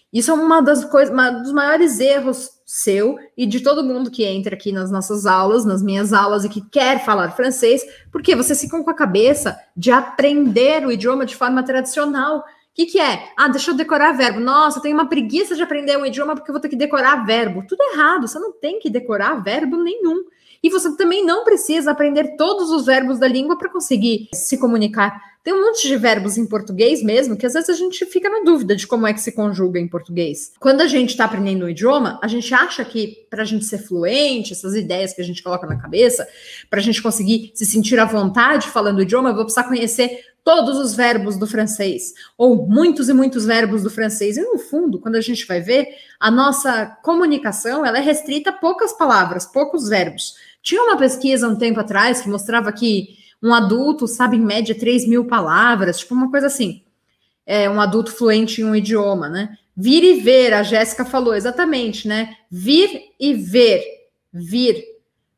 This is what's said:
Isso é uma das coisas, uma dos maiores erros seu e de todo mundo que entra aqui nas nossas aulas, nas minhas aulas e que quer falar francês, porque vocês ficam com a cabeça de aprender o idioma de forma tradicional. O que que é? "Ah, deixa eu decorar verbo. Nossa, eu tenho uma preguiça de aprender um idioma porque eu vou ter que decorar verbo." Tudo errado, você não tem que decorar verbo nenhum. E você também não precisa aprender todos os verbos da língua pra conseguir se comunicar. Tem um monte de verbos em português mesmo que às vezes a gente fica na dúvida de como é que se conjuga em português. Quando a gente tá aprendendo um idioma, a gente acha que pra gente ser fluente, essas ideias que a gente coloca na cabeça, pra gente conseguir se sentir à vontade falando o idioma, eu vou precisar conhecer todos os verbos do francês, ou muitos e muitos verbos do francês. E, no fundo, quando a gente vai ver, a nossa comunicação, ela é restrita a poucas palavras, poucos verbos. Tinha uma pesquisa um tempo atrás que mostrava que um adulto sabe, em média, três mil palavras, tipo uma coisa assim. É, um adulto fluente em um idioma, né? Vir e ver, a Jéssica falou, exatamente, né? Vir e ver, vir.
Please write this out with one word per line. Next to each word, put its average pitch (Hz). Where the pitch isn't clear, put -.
Isso 240
é 320
uma 320
das 285
coisas, 269
uma 254
dos 247
maiores 294
erros 262
seu 208
e 247
de 233
todo 294
mundo 254
que 233
entra 190
aqui 202
nas 190
nossas 196
aulas, 196
nas 190
minhas 196
aulas 202
e 208
que 208
quer 262
falar 190
francês, 254
porque 294
vocês 254
ficam 320
com 330
a 320
cabeça 233
de 180
aprender 269
o 247
idioma 240
de -
forma 254
tradicional. 277
O -
que 339
que 349
é? 262
"Ah, 277
deixa 277
eu -
decorar 302
verbo. 240
Nossa, 277
eu 262
tenho 302
uma 302
preguiça 302
de 330
aprender 285
um 277
idioma 285
porque -
eu -
vou 277
ter -
que -
decorar 269
verbo." 208
Tudo 370
errado, 302
você 302
não 381
tem 349
que 320
decorar 226
verbo 269
nenhum. 359
E 330
você 349
também 370
não 370
precisa 311
aprender 294
todos 349
os 285
verbos 262
da 262
língua 269
pra -
conseguir 226
se -
comunicar. 214
Tem 349
um 392
monte 440
de 269
verbos 208
em 226
português 214
mesmo 220
que 233
às 240
vezes 320
a -
gente 359
fica 359
na 427
dúvida 247
de -
como 226
é 214
que 214
se 226
conjuga 185
em 175
português. 170
Quando 269
a 339
gente 254
tá 226
aprendendo 196
um 170
idioma, 214
a 214
gente 240
acha 262
que 220
pra 214
gente 214
ser 208
fluente, 214
essas 190
ideias 185
que 180
a -
gente 175
coloca 180
na -
cabeça, 226
pra 202
gente 214
conseguir 220
se 214
sentir 214
à 220
vontade 226
falando 202
o 190
idioma, 240
eu 208
vou 220
precisar 240
conhecer 247
todos 285
os 254
verbos 214
do 202
francês, 208
ou 233
muitos 277
e 277
muitos 262
verbos 220
do 220
francês. 214
E, 320
no 453
fundo, 294
quando 226
a 226
gente 226
vai 175
ver, 240
a 220
nossa 254
comunicação, 294
ela 240
é -
restrita 294
a 381
poucas 370
palavras, 185
poucos 277
verbos. 185
Tinha 403
uma 466
pesquisa 262
um 208
tempo 226
atrás 214
que 202
mostrava 208
que 214
um 233
adulto 240
sabe, 247
em 226
média, 220
três 240
mil 233
palavras, 196
tipo -
uma 254
coisa 277
assim. 247
É, 202
um 208
adulto 214
fluente 220
em 220
um 214
idioma, 202
né? 196
Vir 254
e 349
ver, 247
a 208
Jéssica 226
falou, 254
exatamente, 240
né? 220
Vir 285
e 285
ver, 202
vir. 180